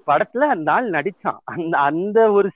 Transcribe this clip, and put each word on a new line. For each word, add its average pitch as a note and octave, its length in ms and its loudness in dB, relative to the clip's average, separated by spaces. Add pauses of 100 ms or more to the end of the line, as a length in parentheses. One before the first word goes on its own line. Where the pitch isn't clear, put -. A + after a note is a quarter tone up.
படத்துல G#3+ 420 0
அந்த D#3 220 -2
ஆள் A3 180 0
நடிச்சான். E3 540 -6
அந்த, D#3+ 340 -6
அந்த E3+ 420 0 (120)
ஒரு G3+ 240 2